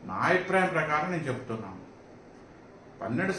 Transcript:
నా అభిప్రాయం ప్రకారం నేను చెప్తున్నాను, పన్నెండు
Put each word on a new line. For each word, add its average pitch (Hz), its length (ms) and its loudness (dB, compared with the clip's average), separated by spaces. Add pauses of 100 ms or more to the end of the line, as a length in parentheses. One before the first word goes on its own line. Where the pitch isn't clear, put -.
నా 92 80 -6 (140)
అభిప్రాయం 180 480 4
ప్రకారం 151 360 2
నేను 156 160 -2
చెప్తున్నాను, 110 500 -6 (1200)
పన్నెండు 160 380 0